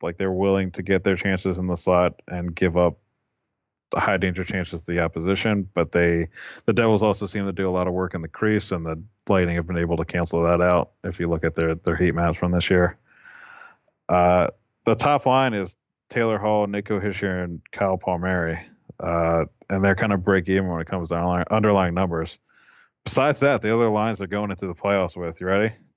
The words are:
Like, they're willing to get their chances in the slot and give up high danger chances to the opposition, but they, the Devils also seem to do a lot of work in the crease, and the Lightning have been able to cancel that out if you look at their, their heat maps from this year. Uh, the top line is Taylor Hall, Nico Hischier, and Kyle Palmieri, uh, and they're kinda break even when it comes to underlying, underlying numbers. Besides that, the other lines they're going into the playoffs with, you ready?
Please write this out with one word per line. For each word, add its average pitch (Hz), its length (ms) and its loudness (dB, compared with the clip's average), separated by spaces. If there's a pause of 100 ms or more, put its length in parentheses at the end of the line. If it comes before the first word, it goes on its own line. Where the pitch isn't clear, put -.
Like, 85 160 -6
they're 95 140 -2
willing 95 400 0
to 95 100 -8
get 90 220 0
their 98 100 2
chances 92 440 -2
in 90 100 -2
the 90 80 -2
slot 87 500 2
and 87 260 -6
give 85 240 0
up 87 220 2 (960)
high 101 220 0
danger 92 260 -2
chances 87 420 -6
to 87 80 -6
the 85 60 0
opposition, 92 760 0
but - 180 0
they, 85 340 2 (400)
the 113 60 4
Devils 110 320 4
also 104 220 0
seem 98 200 -6
to 98 60 -4
do 95 160 -2
a - 20 0
lot 90 160 0
of 90 60 -2
work 90 220 -4
in 87 60 -8
the 80 60 -8
crease, 107 460 -4
and 85 120 -4
the 80 160 -6 (280)
Lightning 90 260 2
have 85 140 -2
been 87 100 -4
able 85 200 0
to 82 60 -4
cancel 85 380 -2
that 85 180 2
out 90 300 2 (140)
if 87 160 -8
you 87 80 -2
look 82 160 -2
at 80 100 -2
their, 82 220 -2
their 85 180 -2
heat 85 220 0
maps 85 200 0
from 90 140 -2
this 87 180 0
year. 90 300 2 (1080)
Uh, 90 400 4 (380)
the 113 100 4
top 143 280 2
line 131 300 4
is 95 220 -6 (320)
Taylor 113 300 0
Hall, 104 280 2
Nico 101 320 -4
Hischier, 92 460 -2
and 85 160 -8 (100)
Kyle 95 260 0
Palmieri, 87 640 -2 (400)
uh, 85 460 0 (260)
and 95 140 0
they're 98 100 4
kinda 104 220 2
break 92 320 0
even 95 180 2
when 85 140 -4
it 82 80 -8
comes 87 220 -4
to 90 40 0
underlying, 87 340 0
underlying 101 460 4
numbers. 85 460 -2 (640)
Besides 139 360 2
that, 139 220 4
the 107 100 0
other 117 160 4
lines 107 300 0
they're 98 80 -6
going 104 240 -4
into 92 160 -6
the 90 80 -6
playoffs 98 420 0
with, 85 240 -8
you 90 60 -6
ready? 104 260 2 (240)